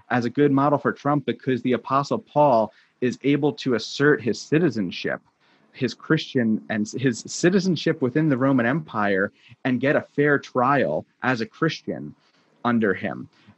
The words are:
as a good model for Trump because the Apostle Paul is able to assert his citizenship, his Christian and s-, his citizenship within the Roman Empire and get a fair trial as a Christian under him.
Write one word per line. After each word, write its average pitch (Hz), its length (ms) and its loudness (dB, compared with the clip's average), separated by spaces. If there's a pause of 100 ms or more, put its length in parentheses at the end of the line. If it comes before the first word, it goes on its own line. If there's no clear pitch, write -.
as 120 160 0
a 117 40 -2
good 143 220 4
model 139 280 2
for 117 120 0
Trump 143 340 -2
because 120 360 -2
the 127 120 0
Apostle 131 440 -2
Paul 120 560 2 (280)
is 123 220 -2
able 143 300 2
to 131 220 -2
assert 139 460 0
his 107 200 -4
citizenship, 113 800 -2 (520)
his 117 200 -4
Christian 123 760 -2
and 107 180 -2
s-, - 120 -14
his 123 280 0
citizenship 175 720 0
within 151 280 0
the 131 80 2
Roman 131 280 2
Empire 104 640 -2 (320)
and 127 160 -2
get 139 160 0
a 123 60 2
fair 143 380 0
trial 123 640 0 (160)
as 123 200 -2
a 110 40 -4
Christian 87 680 -6 (500)
under 110 300 2
him. 65 340 -8 (280)